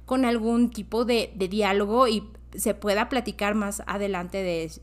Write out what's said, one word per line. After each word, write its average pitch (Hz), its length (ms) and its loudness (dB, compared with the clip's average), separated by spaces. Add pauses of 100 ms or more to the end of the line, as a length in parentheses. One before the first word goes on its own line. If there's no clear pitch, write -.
con 262 180 2
algún 233 460 2
tipo 214 340 -2
de, 226 300 2
de 185 140 -2
diálogo 208 600 4
y 220 220 0 (240)
se 202 200 0
pueda 208 340 0
platicar 214 460 -2
más 202 320 -4
adelante 196 560 -4
de, 165 280 -2 (120)